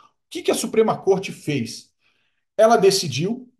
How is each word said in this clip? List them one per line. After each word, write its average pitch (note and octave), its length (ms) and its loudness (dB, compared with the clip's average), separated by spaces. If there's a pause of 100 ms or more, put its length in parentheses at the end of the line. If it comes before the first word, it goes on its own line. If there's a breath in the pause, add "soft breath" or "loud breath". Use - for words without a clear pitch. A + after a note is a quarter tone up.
(300 soft breath)
que E4+ 120 -10
que - 80 -2
a - 40 0
Suprema A3 420 0
Corte - 360 -2
fez? - 600 -8 (640)
Ela A3+ 200 6
decidiu, F#3 840 0